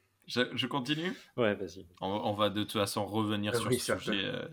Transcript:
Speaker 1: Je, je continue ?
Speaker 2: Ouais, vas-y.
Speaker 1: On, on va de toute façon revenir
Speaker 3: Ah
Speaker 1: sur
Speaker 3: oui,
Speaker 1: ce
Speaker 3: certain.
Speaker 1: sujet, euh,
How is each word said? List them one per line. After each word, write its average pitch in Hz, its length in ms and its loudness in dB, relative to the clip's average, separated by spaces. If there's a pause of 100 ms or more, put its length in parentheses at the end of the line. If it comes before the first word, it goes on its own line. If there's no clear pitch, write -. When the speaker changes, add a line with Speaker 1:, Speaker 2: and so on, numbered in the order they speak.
(260)
Speaker 1:
Je, - 140 0 (140)
je 123 120 0
continue ? 151 460 -2 (240)
Speaker 2:
Ouais, 107 180 4
vas-y. 95 320 -8 (140)
Speaker 1:
On, 92 80 -2
on 104 240 0
va 104 160 4
de 104 140 0
toute 101 100 -4
façon 104 320 0
revenir 104 500 0
Speaker 3:
Ah 120 40 2
Speaker 1:
sur 107 100 0
Speaker 3:
oui, 127 100 4
Speaker 1:
ce - 60 -4
Speaker 3:
certain. - 180 0 (100)
Speaker 1:
sujet, 98 120 2
euh, - 280 -4